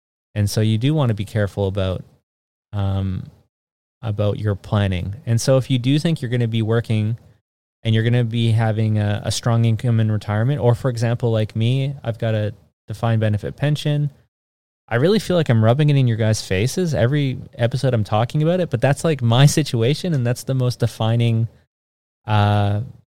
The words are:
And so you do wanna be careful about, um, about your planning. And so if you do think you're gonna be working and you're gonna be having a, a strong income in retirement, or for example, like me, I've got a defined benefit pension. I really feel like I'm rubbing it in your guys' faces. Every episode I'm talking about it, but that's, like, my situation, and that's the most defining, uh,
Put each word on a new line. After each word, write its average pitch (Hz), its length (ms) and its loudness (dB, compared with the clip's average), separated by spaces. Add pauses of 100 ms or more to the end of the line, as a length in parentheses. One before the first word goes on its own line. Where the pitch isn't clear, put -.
(340)
And 101 160 0
so 110 100 -2
you 110 180 2
do 135 140 0
wanna 127 220 0
be 101 100 -6
careful 101 440 -2
about, 95 360 -4 (680)
um, 98 540 -4 (760)
about 104 380 -4
your 104 160 -2
planning. 95 580 -2 (100)
And 117 160 0
so 135 160 2
if 127 140 -2
you 127 80 0
do 135 220 0
think 165 200 -2
you're 117 100 -6
gonna 120 180 0
be 113 140 -2
working 110 560 0 (640)
and 113 120 0
you're 110 100 2
gonna 120 200 2
be 113 260 0
having 110 480 0
a, 104 260 -2
a - 60 -4
strong 117 360 0
income 113 340 0
in 110 100 2
retirement, 107 500 -2
or 120 140 4
for 131 160 -2
example, 117 400 -2
like 110 240 -2
me, 135 480 0
I've 110 160 -6
got 110 160 -2
a 107 200 -2 (320)
defined 113 340 -2
benefit 104 360 -2
pension. 147 540 -2 (800)
I 113 60 0
really 180 220 2
feel - 180 -2
like 151 140 2
I'm 113 120 4
rubbing 143 280 4
it 143 60 4
in 131 120 4
your 113 80 0
guys' 107 240 0
faces. 127 540 -2
Every 127 440 0 (160)
episode 127 380 0
I'm 107 120 0
talking 117 380 0
about 175 180 2
it, - 100 -4
but 113 100 -2
that's, 139 240 2
like, 151 160 0
my 120 260 4
situation, 143 680 0
and 120 120 0
that's 123 180 -4
the 135 100 -4
most 123 260 -2
defining, 113 680 0 (800)
uh, 104 540 2 (380)